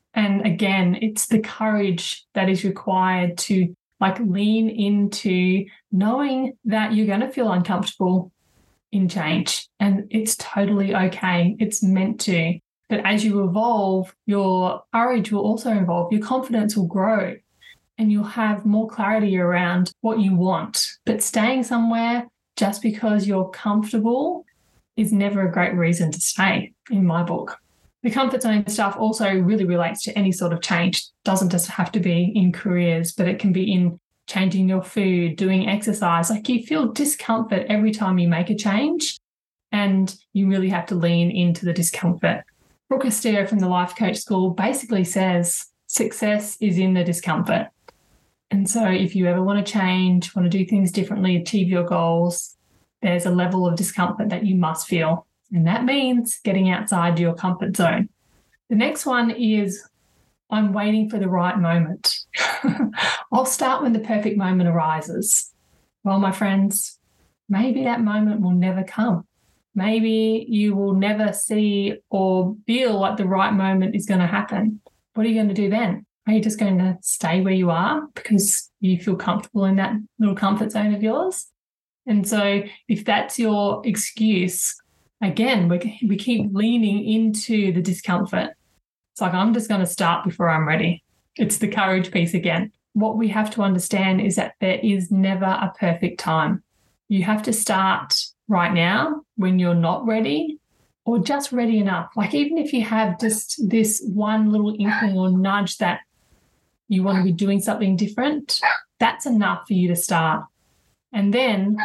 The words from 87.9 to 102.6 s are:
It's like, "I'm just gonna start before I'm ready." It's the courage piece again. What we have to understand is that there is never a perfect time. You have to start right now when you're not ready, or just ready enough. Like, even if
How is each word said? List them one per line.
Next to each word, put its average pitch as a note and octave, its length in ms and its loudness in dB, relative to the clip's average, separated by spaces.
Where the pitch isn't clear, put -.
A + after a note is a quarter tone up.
It's - 80 -18
like, F3+ 140 0
"I'm G3+ 180 2
just G#3+ 160 0
gonna G3 180 0
start E3+ 380 -2
before F3+ 240 -2
I'm D#3+ 180 2
ready." E3 360 0
It's F#3+ 220 0
the G#3+ 100 0
courage F#3+ 420 0
piece E3+ 220 0
again. F3 400 -2
What A3 240 0
we A3 100 0
have G#3+ 240 0
to A3 100 -2
understand F#3+ 580 0
is G#3 160 0
that - 240 -2
there F#3 220 0
is G3 280 0
never F#3+ 340 2
a F#3 340 -2
perfect F3 420 -2
time. D#3+ 420 0
You G3 160 2
have G#3+ 180 0
to A#3+ 100 -2
start F#3+ 640 0
right F#3 240 2
now A3 500 0
when F#3 220 2
you're F3 160 2
not E3+ 320 0
ready, C#4+ 520 -2
or A#3 140 2
just C#4 340 -2
ready A#3 260 2
enough. F#3 380 -2
Like, G3+ 180 -2
even D4 240 0
if - 140 -4